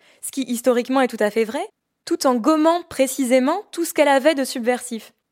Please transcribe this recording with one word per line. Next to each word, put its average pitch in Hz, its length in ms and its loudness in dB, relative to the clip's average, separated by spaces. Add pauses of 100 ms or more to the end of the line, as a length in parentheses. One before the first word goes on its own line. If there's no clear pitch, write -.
(240)
ce - 60 -10
qui 269 120 -6
historiquement 247 580 0
est 247 80 2
tout 233 100 -8
à 208 120 0
fait 220 140 0
vrai, 285 220 -6 (380)
tout 330 240 -2
en 247 80 2
gommant 311 480 2
précisément 262 760 0 (100)
tout 339 120 -4
ce - 80 -6
qu'elle 285 160 4
avait 277 280 4
de 269 80 -2
subversif. 240 680 -6 (200)